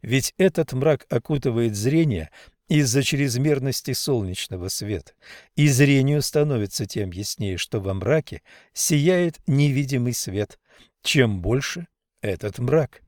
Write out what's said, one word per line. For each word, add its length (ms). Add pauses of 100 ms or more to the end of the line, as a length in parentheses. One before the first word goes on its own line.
ведь 360
этот 360
мрак 360
окутывает 640
зрение 560 (360)
из-за 360
чрезмерности 880
солнечного 760
света, 440 (420)
и 120
зрению 540
становится 640
тем 260
яснее, 460
что 240
во 120
мраке 480 (320)
сияет 720
невидимый 680
свет, 440 (440)
чем 400
больше 460 (340)
этот 380
мрак. 480